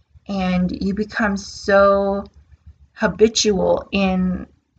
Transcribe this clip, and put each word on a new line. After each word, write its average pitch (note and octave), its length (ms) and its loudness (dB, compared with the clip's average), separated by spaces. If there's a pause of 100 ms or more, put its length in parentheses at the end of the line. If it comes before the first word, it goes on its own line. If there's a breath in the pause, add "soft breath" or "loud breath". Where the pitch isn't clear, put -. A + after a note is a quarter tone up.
(280)
And F#3 420 0
you G3 240 -4
become G#3 420 -2
so G3 920 2 (640)
habitual F#3+ 960 0
in F#3 560 0 (320)